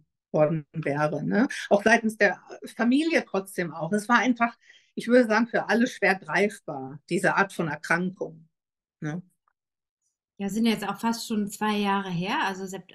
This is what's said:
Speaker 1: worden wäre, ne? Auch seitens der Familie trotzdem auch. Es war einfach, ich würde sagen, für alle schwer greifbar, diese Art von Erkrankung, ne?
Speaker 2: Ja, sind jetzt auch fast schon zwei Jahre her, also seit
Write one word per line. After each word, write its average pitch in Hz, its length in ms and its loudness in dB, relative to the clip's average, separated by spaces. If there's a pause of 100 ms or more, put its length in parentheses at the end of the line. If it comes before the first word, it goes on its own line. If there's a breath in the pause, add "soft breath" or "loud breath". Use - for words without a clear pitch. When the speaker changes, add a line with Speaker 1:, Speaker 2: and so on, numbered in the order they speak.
(320)
Speaker 1:
worden 156 420 2
wäre, 151 500 -2
ne? 202 240 2 (220 loud breath)
Auch 202 140 4
seitens 220 340 2
der 185 240 2 (340)
Familie 269 500 2
trotzdem 185 480 -6
auch. 165 200 -6
Es 208 160 -2
war 240 100 4
einfach, 240 360 0 (400 soft breath)
ich - 120 -8
würde 240 200 6
sagen, 220 200 2
für 170 220 -2
alle 233 180 4
schwer 190 280 2
greifbar, 156 840 -4 (100)
diese 170 260 2
Art 190 180 0
von 170 140 -2
Erkrankung, 160 800 -6 (540)
ne? 160 200 -6 (1160)
Speaker 2:
Ja, 196 120 -6
sind 226 160 0
jetzt 202 220 0
auch 196 120 -6
fast 233 280 -2
schon 208 220 -2
zwei 214 280 -2
Jahre 196 320 0
her, 185 360 -2
also 190 200 -6
seit 185 180 -10 (120)